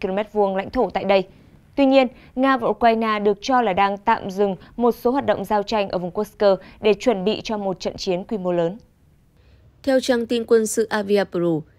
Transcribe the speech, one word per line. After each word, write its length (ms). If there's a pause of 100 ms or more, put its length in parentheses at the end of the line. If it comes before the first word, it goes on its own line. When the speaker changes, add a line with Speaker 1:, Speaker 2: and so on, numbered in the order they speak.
Speaker 1:
ki-lô-mét 320
vuông 240
lãnh 140
thổ 200
tại 140
đây. 220 (480)
Tuy 120
nhiên, 200 (280)
Nga 220
và 120
Ukraine 500
được 220
cho 220
là 100
đang 260
tạm 320
dừng 260 (200)
một 160
số 180
hoạt 160
động 180
giao 180
tranh 260
ở 100
vùng 120
Kursk 280 (420)
để 140
chuẩn 300
bị 200
cho 140
một 220
trận 160
chiến 280
quy 140
mô 140
lớn. 260 (1040)
Speaker 2:
Theo 180
trang 260
tin 180
quân 220
sự 240
Avia 340
Pro, 360 (180)